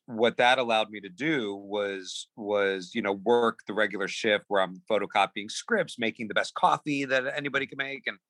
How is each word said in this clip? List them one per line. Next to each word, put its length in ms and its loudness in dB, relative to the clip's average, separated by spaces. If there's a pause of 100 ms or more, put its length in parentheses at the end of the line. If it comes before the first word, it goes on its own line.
what 300 2
that 220 6
allowed 300 2
me 100 -12
to 80 -12
do 480 -2
was, 800 -4
was, 580 0
you 80 -2
know, 120 2
work 520 2
the 80 -8
regular 360 -2
shift 400 0
where 120 4
I'm 200 -4 (100)
photocopying 580 0
scripts, 480 -4
making 300 -4
the 60 -8
best 200 -2
coffee 520 0
that 180 2 (100)
anybody 320 -2
can 120 -12
make, 300 -8
and, 100 -6 (120)